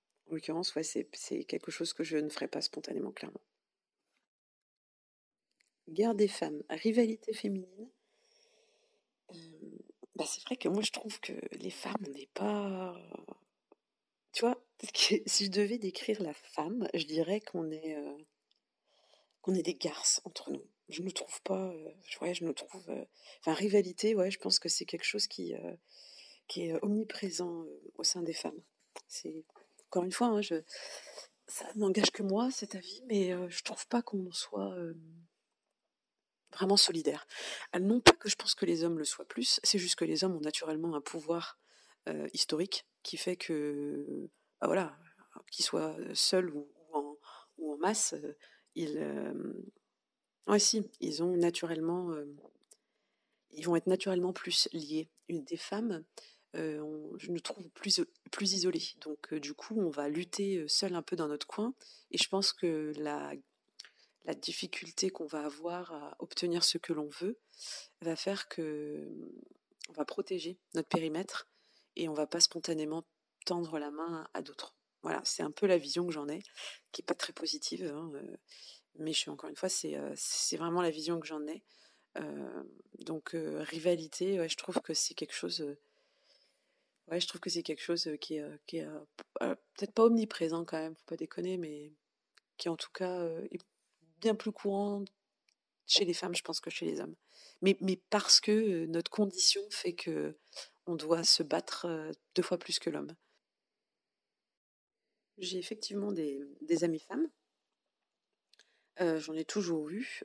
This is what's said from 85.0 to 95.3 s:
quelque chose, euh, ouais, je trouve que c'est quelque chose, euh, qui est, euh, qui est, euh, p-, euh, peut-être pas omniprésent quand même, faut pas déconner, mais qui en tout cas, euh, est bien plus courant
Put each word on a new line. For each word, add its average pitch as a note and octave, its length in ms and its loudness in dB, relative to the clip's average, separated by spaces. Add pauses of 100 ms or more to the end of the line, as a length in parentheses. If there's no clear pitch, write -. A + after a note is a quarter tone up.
quelque - 200 -6
chose, - 260 -4
euh, D3 180 -6 (1300)
ouais, E3+ 120 0
je - 80 0
trouve F3 120 -8
que - 100 -2
c'est E3+ 120 2
quelque - 200 -4
chose, E3+ 260 0
euh, D3+ 80 -2
qui D#3 200 -6
est, D3+ 60 -2
euh, D3 140 -8 (100)
qui E3 120 -6
est, D#3 80 -6
euh, D3+ 140 -10 (160)
p-, - 80 -14 (180)
euh, - 120 0 (200)
peut-être G3+ 180 -6
pas A3+ 120 8
omniprésent G#3 600 6
quand E3 140 -4
même, D#3+ 180 -6
faut - 100 -20
pas E3 100 -8
déconner, F3+ 420 -4
mais D3+ 340 -8 (640)
qui - 120 -4
en E3 80 0
tout - 160 -8
cas, F3+ 280 0
euh, E3 320 -2
est - 80 -6 (600)
bien A3 140 6
plus G#3+ 180 -2
courant G3+ 520 0 (800)